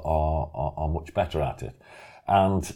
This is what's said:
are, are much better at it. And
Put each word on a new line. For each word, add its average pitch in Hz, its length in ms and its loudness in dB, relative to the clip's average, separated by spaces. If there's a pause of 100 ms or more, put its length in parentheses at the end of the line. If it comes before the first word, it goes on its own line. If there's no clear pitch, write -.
are, 78 720 0
are 78 120 -2
much 78 240 -4
better 80 280 0
at 67 220 -4
it. - 120 -12 (520)
And 95 480 4